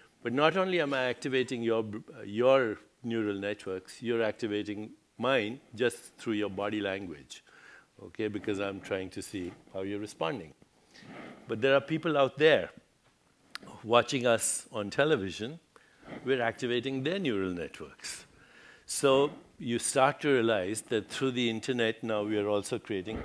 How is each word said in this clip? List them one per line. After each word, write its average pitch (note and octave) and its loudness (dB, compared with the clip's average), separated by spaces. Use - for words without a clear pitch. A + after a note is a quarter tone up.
But A#2+ -2
not D3+ 4
only F#3 2
am C#3+ 0
I C3 0
activating B2+ 0
your A2+ 2
br-, G#2+ -12
your A#2 4
neural A2 -2
networks, G2 -8
you're A#2 0
activating G#2 -4
mine B2 0
just - -2
through A2+ -2
your G#2 0
body G2+ -2
language, F#2+ -6
okay, G#2 -6
because G2+ -4
I'm G2 -4
trying F#2+ -4
to F#2+ -10
see F#2 -8
how F#2+ -6
you're G2+ -6
responding. G#2 -6
But A2+ -4
there C3+ 6
are C#3 6
people D#3 -2
out C3+ 2
there C#3 6
watching A#2+ 4
us - 2
on G#2 -4
television, C3+ 0
we're B2+ 2
activating A#2+ -2
their E3 -2
neural G#2 0
networks. - -10
So C#3 4
you A#2+ 0
start C#3 2
to D3 2
realize A2 2
that A2 -2
through C3+ -2
the A#2+ 2
internet A2+ -2
now A2 0
we G#2 0
are G#2 2
also G#2 0
creating G2+ -6